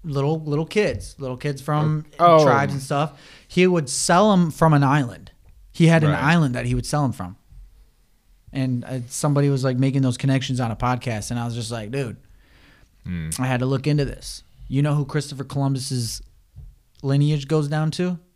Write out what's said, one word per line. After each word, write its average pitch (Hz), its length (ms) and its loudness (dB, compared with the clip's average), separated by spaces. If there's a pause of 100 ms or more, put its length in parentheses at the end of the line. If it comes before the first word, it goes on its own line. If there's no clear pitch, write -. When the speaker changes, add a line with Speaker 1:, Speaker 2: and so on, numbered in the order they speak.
Speaker 1:
little, 147 380 -2
little 151 240 -2
kids, 160 540 -2
little 127 180 -8
kids 143 240 -6
from 151 440 -2 (140)
Speaker 2:
Oh. 165 240 8
Speaker 1:
tribes 143 300 4
and 139 80 -6
stuff. 151 380 -4 (280)
He 180 200 2
would 170 220 0
sell 196 440 4
'em 175 180 4
from 160 220 4
an 143 100 6
island. 131 480 -2 (400)
He 165 160 4
had 165 160 6
an 147 80 4
Speaker 2:
Right. 85 120 0
Speaker 1:
island 147 320 2
that 120 100 -4
he 123 100 -2
would 120 100 -4
sell 147 180 0
'em 131 80 0
from. 90 240 -10 (1160)
And, 131 320 -4
uh, 131 220 -8
somebody 143 420 0
was, 135 140 0
like, 131 140 0
making 135 240 2
those 127 160 2
connections 135 420 0
on 117 120 -2
a 107 40 -6
podcast, 120 560 -4
and 120 80 -4
I 120 60 -4
was 117 100 -6
just 113 160 -6
like, 110 200 -8
"Dude," 123 260 -6 (840)
Speaker 2:
Hmm. 82 260 -6 (100)
Speaker 1:
I 127 80 -2
had 127 120 -2
to 127 60 -2
look 131 200 -2
into 147 200 0
this. - 380 -12 (260)
You 135 120 0
know 147 140 2
who 147 100 0
Christopher 143 380 -6
Columbus's 135 800 -4 (840)
lineage 143 440 0
goes 156 200 0
down 156 240 -2
to? 180 280 -4 (160)